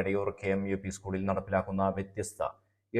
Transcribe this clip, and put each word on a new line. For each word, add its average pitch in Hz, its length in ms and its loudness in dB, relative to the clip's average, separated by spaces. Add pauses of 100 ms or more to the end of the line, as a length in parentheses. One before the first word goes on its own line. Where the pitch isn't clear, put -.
എടയൂർ 98 280 2 (120)
കെ 98 160 0
എം 98 140 0
യു 98 120 2
പി 95 140 -4
സ്കൂളിൽ 95 320 -4
നടപ്പിലാക്കുന്ന 95 560 2 (120)
വ്യത്യസ്ത 98 440 -6 (600)